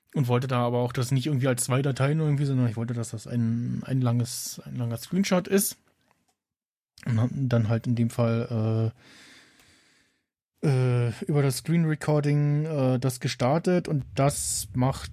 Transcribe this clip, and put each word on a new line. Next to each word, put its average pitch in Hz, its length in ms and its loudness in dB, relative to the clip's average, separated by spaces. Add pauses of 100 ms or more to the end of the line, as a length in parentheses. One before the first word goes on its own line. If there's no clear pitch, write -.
(140)
und 139 140 0
wollte 123 200 0
da 127 180 0
aber 120 140 0
auch 123 120 0
das 127 200 -2
nicht 135 160 0
irgendwie 139 200 0
als 123 180 0
zwei 131 160 0
Dateien 139 380 0
irgendwie, 147 260 2
sondern 127 220 2
ich 107 80 -2
wollte, 117 180 -4
dass 117 180 -6
das - 160 -10
ein, 120 580 -2
ein 131 160 0
langes, 120 640 -2
ein 139 100 -12
langer 117 220 -4
Screenshot 180 500 0
ist 196 300 0 (1300)
und 113 160 0
hab 127 100 2
dann 120 380 0
halt 113 180 0
in 123 80 2
dem 117 140 0
Fall, 113 800 0 (1700)
äh, 165 40 2
äh, 123 440 2 (140)
über 147 180 2
das 135 140 0
Screen 165 280 2
Recording, 147 800 2
äh, 131 340 2
das 127 200 -2
gestartet 160 680 0
und 147 160 0 (120)
das - 580 0
macht, 127 400 -2